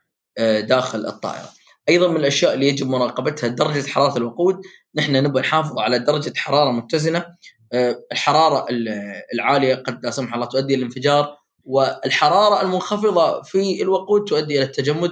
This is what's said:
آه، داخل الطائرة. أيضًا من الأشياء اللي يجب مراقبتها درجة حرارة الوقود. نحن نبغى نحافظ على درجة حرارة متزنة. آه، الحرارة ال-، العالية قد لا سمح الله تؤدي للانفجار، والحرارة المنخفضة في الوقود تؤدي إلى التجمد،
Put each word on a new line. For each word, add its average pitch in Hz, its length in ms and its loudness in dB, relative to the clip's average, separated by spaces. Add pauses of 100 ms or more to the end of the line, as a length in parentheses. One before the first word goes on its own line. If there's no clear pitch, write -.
(380)
آه، 110 220 2
داخل 113 460 0
الطائرة. - 440 -10 (400)
أيضًا 175 180 4
من 165 100 0
الأشياء 143 360 0
اللي 135 140 2
يجب 139 200 -2
مراقبتها 127 600 -2
درجة 143 400 -2
حرارة 139 300 0
الوقود. 170 380 0 (400)
نحن 143 200 0
نبغى 139 260 2
نحافظ 151 380 -2
على 117 200 0
درجة 143 360 -2
حرارة 139 360 2
متزنة. 156 540 -2 (480)
آه، 123 220 2 (160)
الحرارة 147 580 2
ال-، 104 520 -6 (120)
العالية 131 420 2
قد 123 300 -8
لا 120 60 -4
سمح 120 220 -6
الله 120 120 -4
تؤدي 135 300 -2
للانفجار، 131 600 0 (260)
والحرارة 151 1000 2
المنخفضة 185 800 0
في 190 400 -2
الوقود 190 440 0
تؤدي 151 320 -2
إلى 135 80 2
التجمد، 151 460 -2